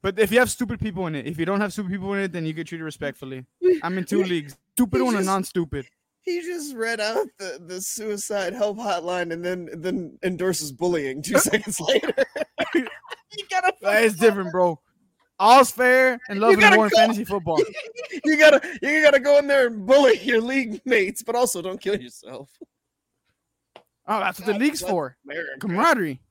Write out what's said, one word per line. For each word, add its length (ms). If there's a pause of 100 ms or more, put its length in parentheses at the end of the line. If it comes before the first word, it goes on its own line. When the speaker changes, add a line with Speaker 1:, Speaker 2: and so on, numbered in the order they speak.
Speaker 1:
But 160
if 120
you 80
have 120
stupid 300
people 260
in 80
it, 120
if 120
you 80
don't 160
have 100
stupid 180
people 220
in 80
it, 120
then 120
you 80
get 140
treated 180
respectfully. 640 (360)
I'm 140
in 80
two 160
Speaker 2:
Yeah. 60
Speaker 1:
leagues. 300 (160)
Stupid 260
Speaker 2:
He 40
Speaker 1:
one 120
and 100
Speaker 2:
just 100
Speaker 1:
non-stupid. 520 (340)
Speaker 2:
He 220
just 320
read 260
out 260 (120)
the, 280
the 140
suicide 720
help 240
hotline 560
and 100
then, 300
then 500
endorses 500
bullying 500
two 160
Speaker 1:
<laughs> 0
Speaker 2:
seconds 420
later. 320 (600)
<laughs> 140 (480)
You 140
gotta 300
Speaker 1:
That 240
is 80
Speaker 2:
fucking 160
Speaker 1:
different, 240
bro. 260 (600)
All's 300
fair 580
and 80
Speaker 2:
You 60
Speaker 1:
love 100
and 80
Speaker 2:
gotta 160
Speaker 1:
war 100
in 40
Speaker 2:
go. 80
Speaker 1:
fantasy 260
football. 340 (320)
Speaker 2:
<laughs> 340
You 140
gotta, 220 (220)
you 200
gotta 180
go 180
in 100
there 200
and 180
bully 320
your 220
league 440
mates, 380
but 120
also 280
don't 180
kill 200
yourself. 500 (1600)
Speaker 1:
Oh, 140
that's 180
what 80
the 60
Speaker 2:
God 80
Speaker 1:
league's 220
Speaker 2:
bless 80
Speaker 1:
for. 340
Speaker 2:
America. 360
Speaker 1:
Camaraderie. 600 (100)